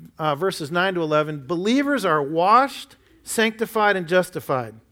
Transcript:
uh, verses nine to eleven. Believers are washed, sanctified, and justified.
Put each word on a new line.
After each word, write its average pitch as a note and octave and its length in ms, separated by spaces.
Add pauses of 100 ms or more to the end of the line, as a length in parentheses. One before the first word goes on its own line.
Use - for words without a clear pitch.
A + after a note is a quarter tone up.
(200)
uh, D#3 160
verses E3 340
nine F3+ 240
to F3 80
eleven. D3+ 460
Believers A3+ 580
are D#3 160
washed, F#3 760 (280)
sanctified, A3 720
and F3+ 120
justified. C#3+ 680 (160)